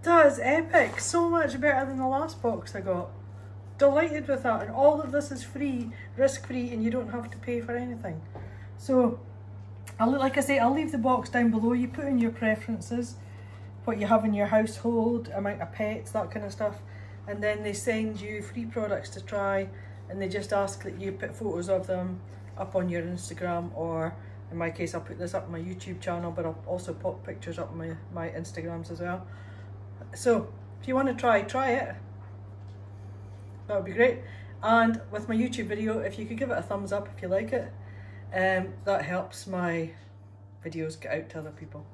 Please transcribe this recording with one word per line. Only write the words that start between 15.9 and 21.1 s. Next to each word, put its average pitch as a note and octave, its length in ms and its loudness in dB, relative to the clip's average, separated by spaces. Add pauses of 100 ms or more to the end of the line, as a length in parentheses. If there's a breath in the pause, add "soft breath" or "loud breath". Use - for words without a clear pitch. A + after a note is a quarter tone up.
that G#3+ 200 -2
kind G#3 140 -6
of G3 80 -8
stuff. G#3 240 -2 (500 loud breath)
And G#3 160 -4
then G#3 180 2
they G#3 120 -2
send A3 480 0
you G#3 200 -6
free A3+ 240 -6
products G#3 460 -2
to G3 100 -10
try, G3 460 0 (420 loud breath)
and F#3+ 120 -6
they F#3+ 80 0
just G3+ 240 -2
ask G3 300 0
that - 160 -8
you G3 120 -4